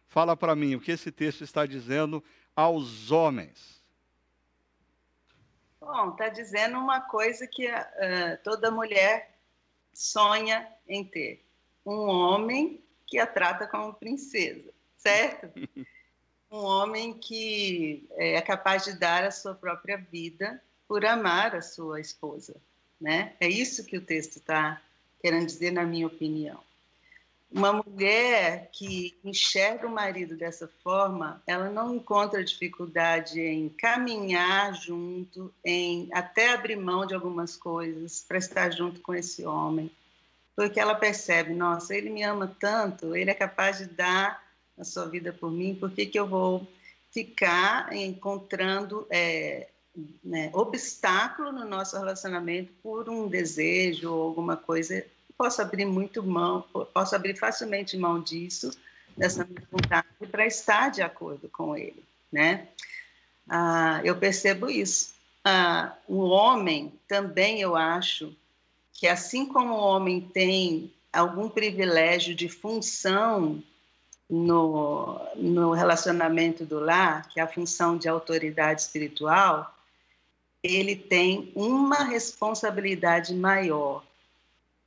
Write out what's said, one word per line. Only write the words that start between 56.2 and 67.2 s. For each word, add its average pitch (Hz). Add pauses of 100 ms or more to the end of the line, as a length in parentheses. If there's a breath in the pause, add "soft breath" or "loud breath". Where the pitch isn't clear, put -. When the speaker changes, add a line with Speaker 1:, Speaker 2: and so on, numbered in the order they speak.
Speaker 2:
mão, 175 (280)
posso 190
abrir 196
facilmente 208
mão 170
disso, 170 (440 loud breath)
dessa 185
minha 180
vontade, 175 (240)
pra 214
estar 226
de 190
acordo 165
com 156
ele", - (300)
né? 165 (800 loud breath)
Ah, 165
eu 175
percebo 196
isso. - (300)
Ah, 175 (140)
o 190
homem 190 (140)
também, 202